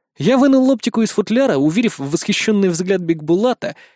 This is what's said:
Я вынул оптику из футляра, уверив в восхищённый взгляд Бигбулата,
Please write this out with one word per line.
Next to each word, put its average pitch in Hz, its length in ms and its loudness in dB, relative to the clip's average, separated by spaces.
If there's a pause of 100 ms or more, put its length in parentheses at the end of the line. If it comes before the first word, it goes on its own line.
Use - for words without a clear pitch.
(180)
Я 220 200 2
вынул 269 320 4
оптику 226 320 0
из 214 100 0
футляра, 220 460 0
уверив 160 420 0
в 139 100 -6
восхищённый 196 580 -2
взгляд 180 320 -2
Бигбулата, 170 760 -2 (200)